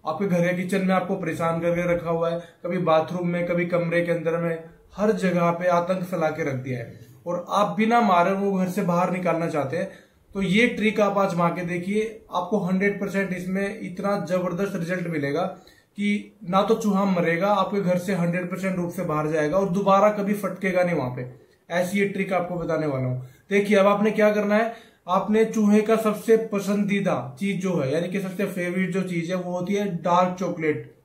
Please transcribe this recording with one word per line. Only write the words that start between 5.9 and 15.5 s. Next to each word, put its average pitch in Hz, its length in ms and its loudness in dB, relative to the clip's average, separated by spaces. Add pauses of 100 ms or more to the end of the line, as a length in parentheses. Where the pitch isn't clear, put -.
फैला 170 260 -2
के 160 140 -4
रख 143 100 -2
दिया 127 260 -6
है 113 200 -14 (280)
और 175 220 -4
आप 185 280 0
बिना 226 240 4
मारे 185 300 4
वो 196 260 0
घर 185 120 0
से 202 120 -2
बाहर 175 300 2
निकालना 170 360 0
चाहते 147 300 -2
हैं, 190 140 -4 (420)
तो 196 80 -4
ये 196 260 4
trick 214 320 0
आप 202 180 4
आजमा 175 320 2
के 175 160 -4
देखिए, 190 680 -4
आपको 180 260 -2
hundred 190 420 0
percent 185 320 -2
इसमें 185 480 -4
इतना 190 480 -4
जबरदस्त 180 460 -2
result 170 320 -4
मिलेगा 151 340 -2 (540)